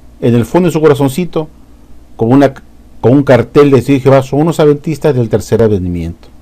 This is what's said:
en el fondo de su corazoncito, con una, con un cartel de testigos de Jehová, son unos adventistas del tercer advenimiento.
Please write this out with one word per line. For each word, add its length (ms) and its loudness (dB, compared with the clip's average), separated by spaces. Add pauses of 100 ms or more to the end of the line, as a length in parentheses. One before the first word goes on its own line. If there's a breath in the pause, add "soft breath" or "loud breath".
(220)
en 120 0
el 120 0
fondo 220 0
de 40 -4
su 80 -4
corazoncito, 680 -2 (680)
con 160 -2
una, 220 2 (480)
con 100 2
un 100 2
cartel 480 2
de 60 4
testigos 220 0
de 40 -10
Jehová, 200 2
son 180 -4
unos 200 -2
adventistas 540 -2
del 140 -2
tercer 340 -2
advenimiento. 640 -4 (140)